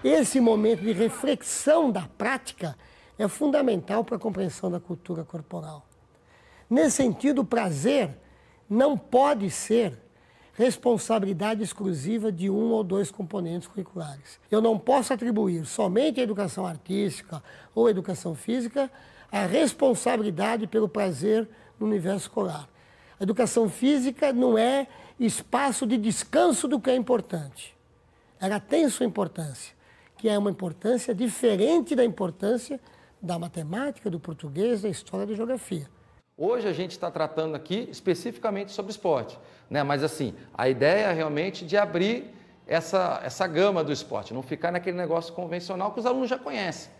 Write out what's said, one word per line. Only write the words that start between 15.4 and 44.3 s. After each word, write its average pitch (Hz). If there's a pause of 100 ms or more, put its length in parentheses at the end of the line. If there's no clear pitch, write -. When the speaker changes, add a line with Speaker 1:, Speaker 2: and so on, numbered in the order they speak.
Speaker 1:
somente 220
à 254
educação 196
artística 175 (300)
ou 226
à -
educação 180
física 247 (420)
a 202
responsabilidade 220
pelo 214
prazer 208 (300)
no 214
universo 190
escolar. 160 (500)
A -
educação 220
física 269
não 247
é 254 (320)
espaço 254
de 233
descanso 262
do 254
que 233
é 254
importante. 190 (640)
Ela 196
tem 302
sua -
importância, 165 (440)
que 220
é 208
uma 202
importância 208
diferente 240
da 247
importância 226 (420)
da 170
matemática, 175
do 170
português, 170
da 208
história, 190
da 208
geografia. 214 (500)
Speaker 2:
Hoje 214
a 185
gente 175
tá 175
tratando 156
aqui 190
especificamente 196
sobre 202
esporte, 156 (300)
né? 143
Mas 139
assim, 151 (180)
a 127
ideia 147
é 190
realmente 160
de 165
abrir 208 (320)
essa, 165
essa 180
gama 175
do 147
esporte, 107